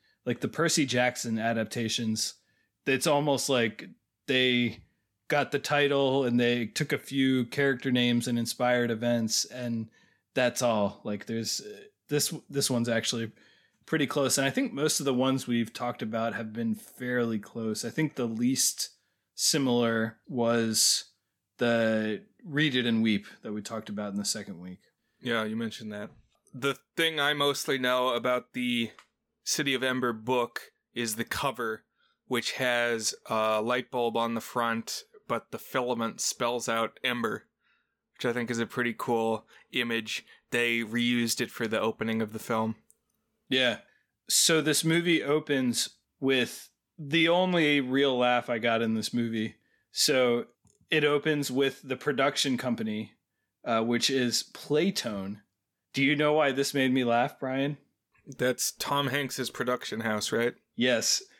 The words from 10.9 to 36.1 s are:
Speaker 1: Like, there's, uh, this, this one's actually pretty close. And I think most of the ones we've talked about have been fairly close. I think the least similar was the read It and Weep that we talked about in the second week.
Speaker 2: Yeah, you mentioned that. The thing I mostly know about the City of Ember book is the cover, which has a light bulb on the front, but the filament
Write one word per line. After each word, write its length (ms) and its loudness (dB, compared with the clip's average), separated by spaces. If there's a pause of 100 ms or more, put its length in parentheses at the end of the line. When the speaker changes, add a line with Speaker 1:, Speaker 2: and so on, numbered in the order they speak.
Speaker 1:
Like, 240 -6
there's, 340 -4
uh, 160 -14 (320)
this, 240 0 (160)
this 220 -2
one's 180 2
actually 440 -2 (520)
pretty 220 0
close. 320 2
And 80 2
I 40 2
think 220 -2
most 280 0
of 60 -6
the 60 4
ones 360 2
we've 240 0
talked 300 -6
about 320 -2
have 180 -8
been 240 -2
fairly 640 -4
close. 440 -6
I 60 -6
think 240 -2
the 120 -2
least 640 0 (440)
similar 840 2 (100)
was 800 2 (520)
the 640 2 (220)
read 300 0
It 120 0
and 160 2
Weep 240 2 (160)
that 100 -8
we 100 -6
talked 260 -10
about 240 -6
in 60 -4
the 60 -4
second 360 -6
week. 200 -14 (400)
Speaker 2:
Yeah, 240 -2
you 120 -6
mentioned 360 -8
that. 180 -12 (420)
The 240 -4 (200)
thing 240 0
I 120 0
mostly 460 0
know 300 0
about 440 -2
the 380 -2 (540)
City 300 0
of 80 -2
Ember 300 0
book 600 -4 (220)
is 220 -4
the 80 -4
cover, 600 -6 (420)
which 260 -2
has 600 0 (140)
a 340 2
light 280 -2
bulb 260 -2
on 180 0
the 60 -4
front, 640 -4 (240)
but 220 -4
the 80 -10
filament 640 -4